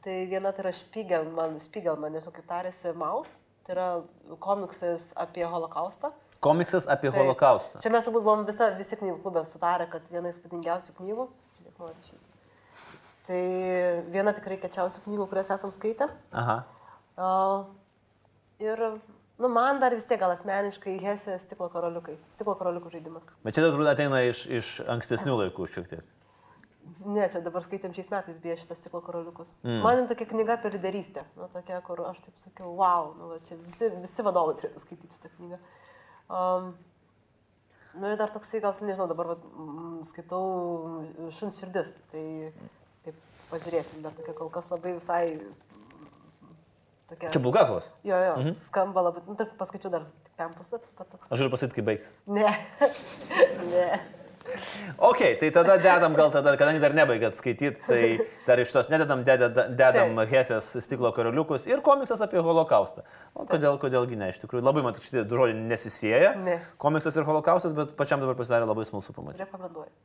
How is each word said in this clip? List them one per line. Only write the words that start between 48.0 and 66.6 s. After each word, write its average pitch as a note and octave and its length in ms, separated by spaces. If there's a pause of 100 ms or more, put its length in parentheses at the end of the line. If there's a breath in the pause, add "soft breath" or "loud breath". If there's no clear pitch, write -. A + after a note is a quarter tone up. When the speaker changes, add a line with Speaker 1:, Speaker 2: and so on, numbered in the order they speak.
Speaker 1:
Jo, F#3+ 180
jo, F#3 180
Speaker 2:
Mhm. D3 180 (120)
Speaker 1:
skamba F#3+ 360
labai, F3 220
nu, G3 100
taip G#3+ 220
paskaičiau F#3+ 340
dar E3 120 (220)
tik - 120
pem E3 160
puslapį, - 340 (120)
bet - 120
toks - 220
Speaker 2:
Aš A#2+ 60
galiu C3 120
pasakyti, B2+ 240
kai A#2 80
baigsis. G#2 440
Speaker 1:
Ne. G#3 320 (220)
<laughs> C#4+ 920
Ne. F3+ 280 (960 loud breath)
Speaker 2:
Ok, A3+ 220 (220)
tai D#3 100
tada F3 260
dedam F3 380
gal D3+ 160
tada, C#3+ 260
kadangi D3 240
dar C#3+ 140
nebaigėt A#2+ 400
skaityt, C3 520
tai A#2 400
Speaker 1:
<laughs> - 200
Speaker 2:
dar B2 120
iš B2 140
tos B2 160
nededam, C#3+ 360
deda-, B2 440
dedam B2+ 460
Speaker 1:
Taip. A2 160
Speaker 2:
Hesės B2+ 380 (120)
Stiklo B2 320
karoliukus B2+ 540
ir C#4 160
komiksas C4+ 400
apie G3+ 160
holokaustą. D#3+ 640 (320 loud breath)
O - 100
Speaker 1:
Taip. F3 120
Speaker 2:
kodėl, C#3+ 220
kodėlgi B2+ 380
ne, G2 140
iš - 80
tikrųjų, A#2+ 240
labai C#3 220
man A#2 100
šitie A#2+ 320
du A#2 100
žodžiai A#2 220
nesisieja. A2+ 800
Speaker 1:
Ne. F3+ 240 (180)